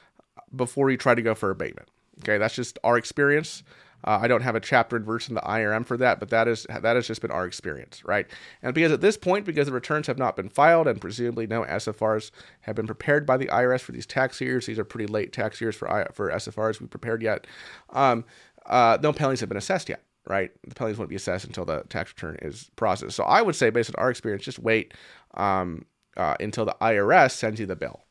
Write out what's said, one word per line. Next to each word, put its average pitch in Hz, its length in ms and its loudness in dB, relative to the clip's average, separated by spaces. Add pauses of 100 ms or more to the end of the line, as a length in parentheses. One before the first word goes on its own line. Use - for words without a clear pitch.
(560)
before 135 340 0
you 127 80 2
try 123 180 4
to 120 60 0
go 110 140 2
for 98 160 -2
abatement. - 380 -8 (320)
Okay, 107 160 2
that's 107 180 0
just - 280 -6
our 120 140 6
experience. 143 680 0 (400)
Uh, 104 180 2
I 117 60 4
don't 120 160 4
have 123 120 0
a 110 40 -2
chapter 123 360 2
and 110 100 -4
verse 113 220 -6
in 123 60 -8
the 104 120 -4
I 110 180 -2
R 107 100 0
M 113 100 -2
for 120 140 -4
that, 120 220 4
but 101 100 -8
that 113 180 4
is, 113 220 -2
that 117 260 0
has 120 120 0
just 110 120 -8
been - 120 -6
our 90 160 -2
experience, - 580 -12
right? 101 220 0 (340)
And 127 140 -4
because 160 160 4
at 147 100 2
this 208 160 4
point, 196 260 0
because 151 220 0
the 135 80 -4
returns 147 320 -2
have 127 140 -4
not 123 160 0
been 98 140 -6
filed 160 380 6
and 107 140 0
presumably 117 460 -4
no 110 160 -2
S 80 240 -4
F 104 140 -6
Rs 110 300 0 (300)
have 107 140 -8
been 110 100 -4
prepared 147 400 0
by 131 120 4
the 135 120 -2
I 120 160 2
R 127 80 4
S 127 80 -2
for 123 120 -14
these 120 120 -12
tax - 340 -2
years, 127 280 -2
these 110 100 -6
are 104 80 -2
pretty 104 260 -8
late 107 220 -2
tax 110 260 -4
years 110 160 -4
for - 160 -4
I-, 104 220 0
for 98 160 -4
S 92 180 -4
F 110 120 -10
Rs 110 200 -2
we 123 60 -16
prepared 113 380 -6
yet, 107 240 -2 (420)
um, 127 340 2 (440)
uh, 117 340 6
no 151 120 2
penalties 135 260 0
have 104 100 -6
been 101 80 -4
assessed 175 320 -4
yet, - 140 -10 (240)
right? 98 240 0 (160)
The 123 80 -18
penalties 110 240 -4
won't 107 100 -8
be - 60 -8
assessed 95 300 -4
until 92 200 -8
the 78 240 -4
tax - 220 -6
return 80 320 -10
is 78 320 -12
processed. 95 400 -2
So - 80 0
I - 180 6
would 196 140 0
say, 113 160 4
based 117 180 0
on 107 80 -12
our 127 140 2
experience, 104 320 -4
just - 160 -12
wait, 113 340 0 (400)
um, 92 520 -2 (300)
uh, 80 240 0
until 107 260 -4
the 92 160 -2
I 110 180 4
R 101 140 4
S 151 200 8
sends 110 260 -4
you 107 60 -6
the 92 100 -4
bill 73 360 -8